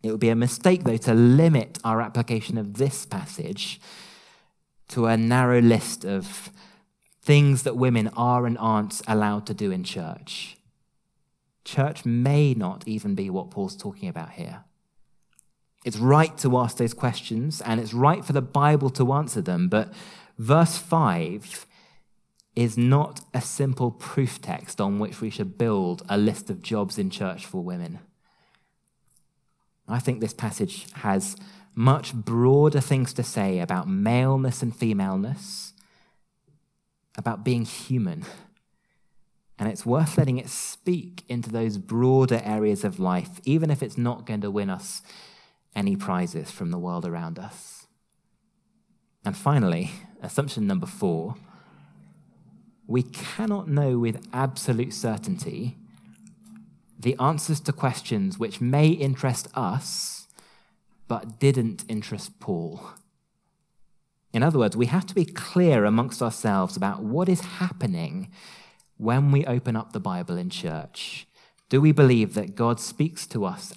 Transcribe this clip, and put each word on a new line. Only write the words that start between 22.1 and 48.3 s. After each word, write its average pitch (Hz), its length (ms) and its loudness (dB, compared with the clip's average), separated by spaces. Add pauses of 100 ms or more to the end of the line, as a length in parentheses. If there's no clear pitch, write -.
is 117 200 0
not 139 440 4 (120)
a 127 80 -2
simple 131 500 -2
proof - 500 -4
text - 400 -10
on 101 180 0
which 104 220 -6
we 110 100 -4
should 95 260 -8
build 98 520 0
a 101 80 0
list 104 340 0
of 92 120 -8
jobs 104 360 -4
in 95 120 -2
church 92 360 -6
for 92 160 -6
women. 87 380 -8 (1900)
I 117 120 -2
think 127 220 -2
this 110 140 -4
passage - 600 -6
has 95 420 -2 (380)
much 127 400 2
broader 131 680 4
things 131 340 0
to 123 80 -4
say 98 360 -2
about 87 300 -4
maleness 123 760 2
and 117 120 -4
femaleness, 98 960 -2 (1400)
about 107 280 -6
being 120 200 2
human. 101 600 -4 (1300)
And 104 100 -2
it's 104 180 -6
worth 147 300 2
letting 131 220 2
it 117 100 -8
speak - 800 -6
into 117 220 -4
those 113 260 -2
broader 123 680 4
areas 107 400 0
of 92 160 -4
life, 90 440 -2
even 156 260 2
if 139 120 0
it's 117 160 -6
not 120 280 -4
going 107 160 -4
to 101 80 -4
win 98 200 -2
us - 320 -8 (720)
any 101 220 0
prizes 90 540 -4
from 85 200 -8
the 87 80 -4
world 87 260 -6
around 85 340 -8
us. - 480 -18 (1400)